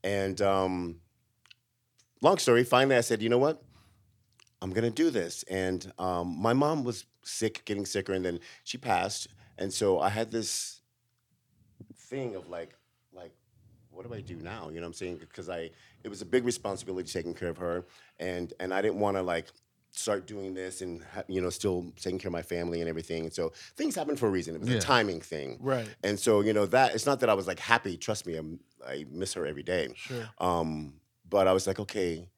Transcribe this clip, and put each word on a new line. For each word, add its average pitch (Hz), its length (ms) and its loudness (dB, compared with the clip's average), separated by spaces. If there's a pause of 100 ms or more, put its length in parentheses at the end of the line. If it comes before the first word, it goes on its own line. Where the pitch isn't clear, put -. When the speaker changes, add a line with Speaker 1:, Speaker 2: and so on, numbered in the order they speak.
Speaker 1:
And, 98 380 0
um, 92 580 2 (1200)
long 160 160 8
story, 123 260 6
finally 131 340 6
I 120 40 6
said, 110 200 0
"You 113 80 0
know 120 80 6
what? 147 260 2 (960)
I'm 92 100 -6
gonna 113 200 2
do 156 180 2
this." 92 340 -2
And, 92 540 -2
um, 90 300 0 (120)
my 113 140 4
mom 147 300 2
was 120 220 -6 (180)
sick, - 420 -4
getting 101 200 -4
sicker, 98 280 -4
and 92 120 -2
then 87 140 -2 (240)
she - 140 -10
passed. 98 500 -2 (300)
And 95 160 -4
so 95 260 4
I 90 100 2
had 110 220 -2
this - 500 -4 (1300)
thing 123 260 -6
of, 87 140 -12
like, 85 260 -10 (380)
like, 87 200 -18 (580)
"What 92 160 -16
do 120 60 -12
I 104 80 -10
do 95 160 -14
now?" 87 320 -10
You 80 60 -12
know 85 60 -8
what 85 60 -8
I'm 85 60 -10
saying? 90 280 -8 (100)
'Cause 87 180 -12
I, 85 220 -6 (320)
it 110 60 -10
was 101 120 -12
a 101 40 -8
big 123 200 2
responsibility 95 640 -4
taking 85 240 -4
care 87 140 -6
of 82 80 -6
her, 87 280 -2 (340)
and, 90 400 -4
and 92 140 -2
I 98 80 2
didn't 101 180 0
wanna, 98 240 2
like, 85 240 -2 (460)
start 101 320 -2
doing 98 280 -8
this 92 280 -8
and 85 220 -8
ha-, 98 240 -10
you 92 140 -2
know, 90 80 0
still 90 500 -2
taking 92 180 -4
care 92 120 -4
of 85 40 -4
my 85 80 -2
family 85 380 -4
and 82 100 -2
everything. 82 360 -4
And 80 80 -8
so 82 160 -2 (260)
things 294 180 -2
happen 151 220 -2
for 120 120 0
a 98 40 4
reason. 82 240 -2
It 80 60 -8
was 110 80 -2
Speaker 2:
Yeah. 120 80 4
Speaker 1:
a - 20 2
timing 101 400 4
thing. 71 420 -8
Speaker 3:
Right. 127 240 -2 (160)
Speaker 1:
And 101 160 0
so, 107 220 6
you 107 140 4
know, 104 140 4
that, 117 280 6
it's 110 100 -2
not 139 140 2
that 120 100 4
I 104 40 6
was, 98 120 0
like, 92 140 -4
happy. 101 380 4
Trust - 280 -4
me, 82 120 -4
I'm, 78 240 -8 (260)
I 71 220 -6
miss 87 240 -6
her 85 120 -4
every 73 180 -6
day. 80 320 0
Speaker 3:
Sure. 117 420 -10
Speaker 1:
Um, 80 640 0 (280)
but 98 180 6
I 95 60 8
was 95 140 4
like, 95 120 0
"Okay." 90 580 -4